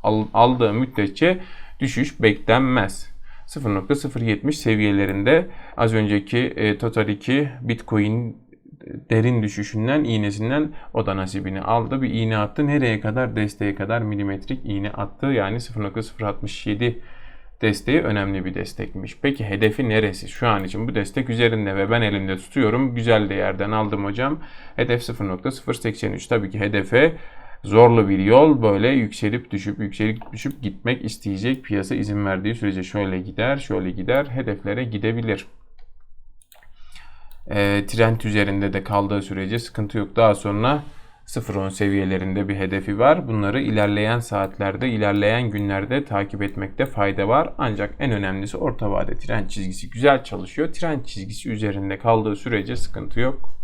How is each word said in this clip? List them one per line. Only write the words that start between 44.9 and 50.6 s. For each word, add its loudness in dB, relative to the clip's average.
günlerde -2
takip -2
etmekte -2
fayda 0
var. 2
Ancak -2
en 0
önemlisi -2
orta -2
vade 0
trend 0
çizgisi -4
güzel 4
çalışıyor. -4